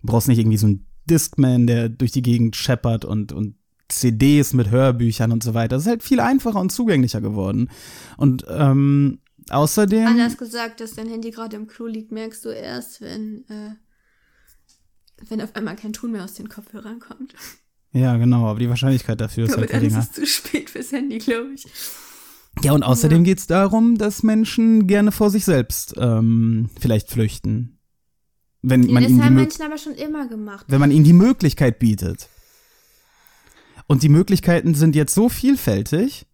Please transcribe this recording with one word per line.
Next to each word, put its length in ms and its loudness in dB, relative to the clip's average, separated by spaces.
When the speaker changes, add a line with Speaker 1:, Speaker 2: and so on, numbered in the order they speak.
Speaker 1:
Du 60 -10
brauchst 200 0
nicht 120 4
irgendwie 180 2
so 100 0
einen 200 -2
Discman, 580 2
der 220 0
durch 220 -4
die 100 -4
Gegend 340 0
scheppert 500 -4
und, 260 -6
und 240 -8
C 220 0
Ds 420 2
mit 180 0
Hörbüchern 640 0
und 100 -2
so 100 -4
weiter. 220 -2
Das 80 -4
ist 60 0
halt 140 -4
viel 180 0
einfacher 400 0
und 100 -2
zugänglicher 480 0
geworden. 500 -4
Und, 300 0
ähm, 720 0
außerdem 580 0
Speaker 2:
Anders 300 0
gesagt, 420 -12
dass 140 -14
dein 160 -14
Handy 220 -12
gerade 260 -14
im 100 -16
Klo 200 -16
liegt, 260 -12
merkst 320 -14
du 40 -10
erst, 520 -14
wenn, 480 -14
äh, 220 -16
wenn 140 -8
auf 160 -14
einmal 180 -10
kein 160 -14
Ton 220 -10
mehr 100 -10
aus 120 -18
den 120 -18
Kopfhörern 520 -20
kommt. 360 -20
Speaker 1:
Ja, 240 0
genau, 320 2
aber 120 -4
die 100 -2
Wahrscheinlichkeit 500 -2
dafür 260 -6
ist 80 -2
Speaker 2:
Aber 100 -2
Speaker 1:
halt 100 -6
Speaker 2:
dann 80 0
Speaker 1:
geringer. 180 0
Speaker 2:
ist 100 -4
es 60 -20
zu 100 -6
spät 440 -6
fürs 240 -12
Handy, 240 -6
glaub 360 -4
ich. 120 -20
Speaker 1:
Ja, 80 2
und 120 2
außerdem 360 4
Speaker 2:
Ja. 60 6
Speaker 1:
geht's 220 0
darum, 500 2
dass 260 -4
Menschen 640 2
gerne 240 4
vor 180 2
sich 140 0
selbst, 540 -2
ähm, 720 2
vielleicht 300 -2
flüchten. 680 -4
Wenn 220 4
Speaker 2:
Ja, 100 4
Speaker 1:
man 100 6
Speaker 2:
das 80 2
Speaker 1:
ihnen 80 8
die 60 4
Speaker 2:
haben 100 8
Speaker 1:
Mö- 60 6
Speaker 2:
Menschen 240 -2
aber 120 -8
schon 180 -12
immer 320 -8
gemacht. 420 -14
Speaker 1:
wenn 100 2
man 120 4
ihnen 120 6
die 100 8
Möglichkeit 680 4
bietet. 500 -2
Und 160 2
die 60 4
Möglichkeiten 640 2
sind 220 2
jetzt 180 0
so 140 2
vielfältig. 1080 -2